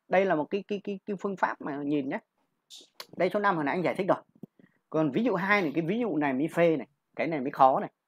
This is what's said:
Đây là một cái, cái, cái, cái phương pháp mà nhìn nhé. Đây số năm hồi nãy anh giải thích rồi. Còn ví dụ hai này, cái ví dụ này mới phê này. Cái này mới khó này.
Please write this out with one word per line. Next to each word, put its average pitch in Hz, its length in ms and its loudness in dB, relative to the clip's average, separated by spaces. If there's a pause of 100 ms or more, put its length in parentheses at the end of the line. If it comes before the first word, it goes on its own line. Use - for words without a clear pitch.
Đây 196 180 2
là 175 100 2
một 151 140 0
cái, 202 180 -2
cái, 202 160 -6
cái, 202 220 -8
cái 208 140 -6
phương 202 160 -4
pháp 214 260 -2
mà 143 220 -6
nhìn 143 260 0
nhé. 208 100 -4 (1000)
Đây 175 120 2
số 208 100 -2
năm 202 160 2
hồi 156 80 -2
nãy 139 120 -2
anh 180 80 -2
giải 127 120 0
thích 190 120 -4
rồi. 160 100 2 (720)
Còn 156 220 0
ví 214 120 0
dụ 233 120 2
hai 196 260 2
này, 147 140 0
cái 165 120 0
ví 220 120 -2
dụ 190 180 -2
này 147 160 0
mới 143 140 0
phê 165 300 2
này. 110 100 -8 (280)
Cái 120 120 -2
này 160 140 -4
mới 135 100 -4
khó 139 280 6
này. 175 100 -6 (180)